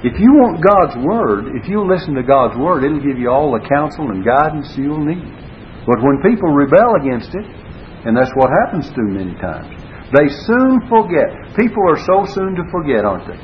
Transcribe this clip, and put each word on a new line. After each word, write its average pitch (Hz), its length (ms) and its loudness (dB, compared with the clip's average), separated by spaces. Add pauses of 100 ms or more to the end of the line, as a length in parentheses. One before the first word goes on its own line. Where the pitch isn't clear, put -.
If 123 160 -2
you 220 160 8
want 202 240 4
God's 180 400 4
Word, 131 560 -2
if 110 120 -8
you 208 120 -2
listen 185 340 -2
to 127 80 -4
God's 123 380 2
Word, 151 240 0
it'll 147 160 -2
give 135 180 -2
you 120 120 -2
all 139 220 2
the 107 140 -4
counsel 147 460 -2
and 95 120 -6
guidance 143 520 0
you'll 147 260 -4
need. 165 220 -4 (640)
But 117 140 2
when 139 180 4
people 190 320 2
rebel 165 480 4
against 127 320 -4
it, 196 140 -8 (580)
and 113 100 2
that's 127 220 2
what 131 140 4 (160)
happens 165 240 -6
to 120 120 -4
many 95 380 -4
times, - 320 -8 (420)
they 147 140 6
soon 254 580 0
forget. 180 720 0
People 220 320 0
are 147 80 2
so 190 320 2
soon 190 240 -4
to 175 160 -6
forget, 143 340 0
aren't 95 220 -4
they? 87 180 -14